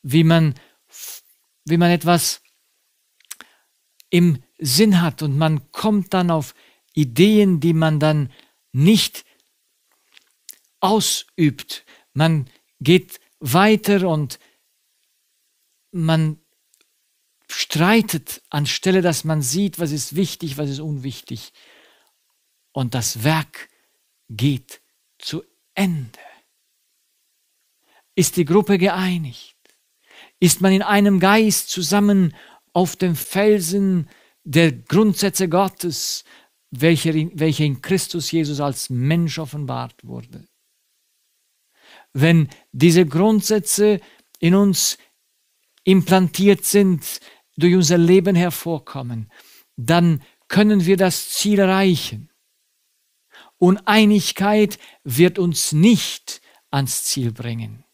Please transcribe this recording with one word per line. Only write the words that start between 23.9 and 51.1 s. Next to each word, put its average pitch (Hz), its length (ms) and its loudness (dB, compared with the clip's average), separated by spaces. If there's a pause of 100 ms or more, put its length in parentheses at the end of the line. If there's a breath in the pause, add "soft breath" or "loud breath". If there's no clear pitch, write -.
geht 123 520 -6 (380)
zu - 240 -12 (320)
Ende. 160 460 -4 (1900)
Ist - 220 0
die 180 80 0
Gruppe 190 340 2
geeinigt? 175 760 -4 (840 soft breath)
Ist 175 220 2
man 190 120 4
in 190 100 2
einem 202 360 2
Geist 202 520 2
zusammen 190 640 0 (380 loud breath)
auf 175 220 -2
dem 175 220 -2
Felsen 190 920 0 (360 soft breath)
der 156 260 2
Grundsätze 190 760 -2
Gottes, 175 760 -4 (460 soft breath)
welche 160 400 2
in, 156 280 -2
welche 156 260 -2
in 139 180 -4
Christus - 480 -4
Jesus 151 300 -4
als 143 300 -6
Mensch 147 480 -2
offenbart 127 640 -12
wurde? 123 420 -18 (1700 soft breath)
Wenn 160 360 2 (220 loud breath)
diese 165 360 4
Grundsätze 208 920 0 (380 soft breath)
in 170 160 2
uns 196 420 2 (880 soft breath)
implantiert 190 800 2
sind, 190 560 0 (360 soft breath)
durch 175 180 2
unser 175 240 2
Leben 180 380 4
hervorkommen, 139 920 -6 (460 soft breath)
dann 165 460 2 (260 soft breath)
können 202 380 2
wir 190 100 4
das 185 340 -2